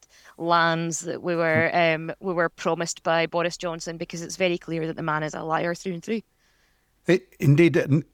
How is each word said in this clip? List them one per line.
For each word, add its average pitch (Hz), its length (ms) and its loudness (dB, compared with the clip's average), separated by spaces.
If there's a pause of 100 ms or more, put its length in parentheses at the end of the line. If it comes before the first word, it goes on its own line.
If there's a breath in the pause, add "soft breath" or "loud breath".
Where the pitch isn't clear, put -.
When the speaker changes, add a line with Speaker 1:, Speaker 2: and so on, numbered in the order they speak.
(380 soft breath)
Speaker 1:
lands 165 640 0
that 156 220 -8
we 175 100 -2
were, 165 380 2
Speaker 2:
Hmm. 165 380 0
Speaker 1:
um, - 100 -10
we 185 140 -6
were 165 160 0
promised 165 540 -4
by 165 220 2
Boris 170 300 -2
Johnson," 170 400 -8
because 170 260 -10
it's 165 140 -10
very 180 220 0
clear 160 280 -6
that 160 120 -6
the - 40 -8
man 156 220 -2
is 151 100 -6
a - 100 -10
liar 160 320 -2
through 190 180 -8
and 170 100 -10
through. 214 200 -4 (840)
Speaker 2:
It, 180 220 2 (100)
indeed, 147 380 6
and, 143 260 2 (100)